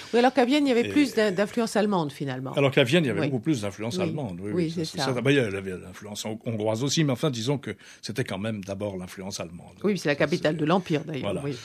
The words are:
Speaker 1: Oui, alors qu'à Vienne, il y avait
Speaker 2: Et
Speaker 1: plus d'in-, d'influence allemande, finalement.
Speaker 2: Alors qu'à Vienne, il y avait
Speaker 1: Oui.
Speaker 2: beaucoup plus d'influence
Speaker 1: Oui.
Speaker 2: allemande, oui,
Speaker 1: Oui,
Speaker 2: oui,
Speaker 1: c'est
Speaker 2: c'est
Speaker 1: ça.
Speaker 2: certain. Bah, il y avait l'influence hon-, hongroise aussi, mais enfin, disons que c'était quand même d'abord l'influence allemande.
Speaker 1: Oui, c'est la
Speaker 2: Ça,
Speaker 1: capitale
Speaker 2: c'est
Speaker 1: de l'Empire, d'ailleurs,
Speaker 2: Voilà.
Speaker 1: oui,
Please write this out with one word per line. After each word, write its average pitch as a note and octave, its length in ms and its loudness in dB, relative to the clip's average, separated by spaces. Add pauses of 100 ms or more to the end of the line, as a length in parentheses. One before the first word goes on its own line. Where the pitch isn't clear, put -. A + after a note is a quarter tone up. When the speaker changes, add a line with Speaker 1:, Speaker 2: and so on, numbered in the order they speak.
(120)
Speaker 1:
Oui, A3 60 4
alors B3 160 6
qu'à C4 100 6
Vienne, C#4+ 220 2
il C#4 40 4
y - 20 4
avait A3+ 160 2
Speaker 2:
Et G3 40 -2
Speaker 1:
plus C#4 220 4
d'in-, G#3+ 160 4
d'influence G3+ 460 0
allemande, G3 360 2
finalement. C3 420 -6
Speaker 2:
Alors C#3 180 4
qu'à D3 100 6
Vienne, D3 220 4
il - 20 2
y A#2+ 40 0
avait G2+ 100 0
Speaker 1:
Oui. D3 80 2
Speaker 2:
beaucoup C3 140 0
plus D3+ 200 0
d'influence G#2 360 -4
Speaker 1:
Oui. F#3 40 0
Speaker 2:
allemande, D3 380 -4
oui, G2+ 120 -6
Speaker 1:
Oui, F3 120 0
Speaker 2:
oui, D#3+ 100 -2
Speaker 1:
c'est E3 100 -2
Speaker 2:
c'est D#3+ 140 -8
Speaker 1:
ça. D3 60 0
Speaker 2:
certain. B2+ 180 0
Bah, C3+ 80 4
il C#3+ 60 6
y - 20 6
avait G2 400 -2
l'influence G2+ 460 -12
hon-, A2 200 -6
hongroise A2 380 0
aussi, C#3+ 220 2
mais C#3+ 80 2
enfin, D3+ 180 0
disons B2+ 280 -2
que G#2+ 180 -8 (260)
c'était A2 220 -4
quand G2 140 -6
même G#2 260 -4
d'abord G2 320 -6
l'influence F#2 420 -10
allemande. F2 460 -12
Speaker 1:
Oui, G3+ 120 2
c'est E3+ 120 -2
la D3 60 4
Speaker 2:
Ça, C#3 40 -12
Speaker 1:
capitale D3+ 360 2
Speaker 2:
c'est D3+ 60 -4
Speaker 1:
de D3+ 40 0
l'Empire, E3 400 2
d'ailleurs, D3 180 -6 (100)
Speaker 2:
Voilà. F2+ 120 -4
Speaker 1:
oui, C#3 200 -4